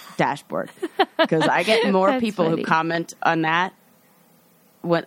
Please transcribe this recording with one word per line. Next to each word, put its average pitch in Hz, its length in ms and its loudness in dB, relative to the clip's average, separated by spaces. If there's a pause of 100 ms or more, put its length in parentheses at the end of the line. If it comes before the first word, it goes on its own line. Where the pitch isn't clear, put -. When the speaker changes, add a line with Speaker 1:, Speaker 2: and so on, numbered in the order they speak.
(180)
Speaker 1:
dashboard. 131 520 -4 (600)
'Cause 160 180 2
I 160 160 0
get 214 300 2
more 190 160 4
Speaker 2:
That's 254 120 0
Speaker 1:
people 202 240 -2
Speaker 2:
funny. 165 160 0
Speaker 1:
who - 40 -6
comment 165 480 -2 (100)
on 165 200 2
that, 170 300 0 (1080)
what, 170 260 0